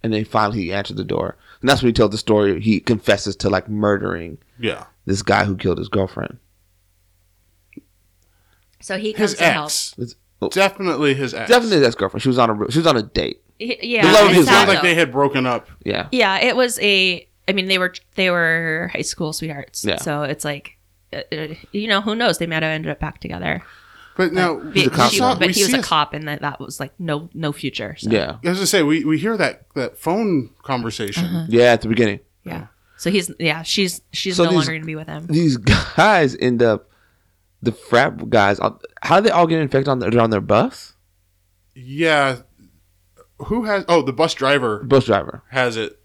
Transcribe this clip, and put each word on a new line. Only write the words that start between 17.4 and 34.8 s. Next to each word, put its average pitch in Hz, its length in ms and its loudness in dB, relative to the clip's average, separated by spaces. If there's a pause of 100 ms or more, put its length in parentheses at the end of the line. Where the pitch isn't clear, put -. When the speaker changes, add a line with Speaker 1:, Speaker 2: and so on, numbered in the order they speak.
Speaker 3:
I 190 40 -2
mean, 190 140 -2
they 190 120 2
were, 180 160 -2 (220)
they 185 140 0
were 165 640 -2
high - 100 -6
school 156 300 -6
sweethearts. 156 520 -12
Speaker 1:
Yeah. 214 120 -2
Speaker 3:
So 147 260 -6
it's 147 220 -8
like, 143 320 -10 (380)
uh, - 80 -10 (100)
uh, 151 160 -8 (240)
you 214 160 -6
know, 202 140 0
who 214 120 -4
knows? 226 240 0
They 170 80 -4
might 160 160 -4
have 156 100 -2
ended 156 200 -6
up - 80 -10
back 156 200 -10
together. 175 420 -8 (540)
Speaker 2:
But 180 160 0
now, 180 240 0
Speaker 3:
But - 200 -8
Speaker 1:
He's - 100 2
a 123 40 2
Speaker 3:
the, - 60 -4
Speaker 1:
cop 123 160 4
Speaker 3:
she, - 80 -2
Speaker 1:
now. 247 140 2
Speaker 3:
but 185 140 0
Speaker 2:
we 180 60 -2
Speaker 3:
he 202 80 2
was 196 100 2
Speaker 2:
see 262 40 0
Speaker 3:
a 254 40 0
Speaker 2:
a - 20 -4
Speaker 3:
cop, 151 320 0
and 151 140 -10
that, 147 140 -8
that 147 180 -8
was, - 180 -14
like, - 220 -12
no, 160 340 -6
no 156 180 -4
future. 131 460 -8
So. 107 120 -6
Speaker 1:
Yeah. 95 340 0
Speaker 2:
I 165 60 0
was 185 80 -2
gonna 196 80 -2
say, 190 160 2
we, 151 220 2
we 156 140 0
hear 220 180 -4
that, 151 380 -4
that - 240 -6
phone 170 520 -2 (120)
conversation. 117 640 -6
Speaker 3:
Uh-huh. 170 240 -4
Speaker 1:
Yeah, 120 240 6
at 113 80 2
the 110 80 -6
beginning. 107 320 2 (240)
Speaker 3:
Yeah. 85 220 -12 (300)
So - 140 -4
he's, 190 200 0 (100)
yeah, 160 220 -2
she's, 180 400 -4 (100)
she's 185 240 -6
Speaker 1:
So 175 80 4
Speaker 3:
no 165 60 2
Speaker 1:
these, 180 80 4
Speaker 3:
longer 160 160 -2
gonna 156 100 -10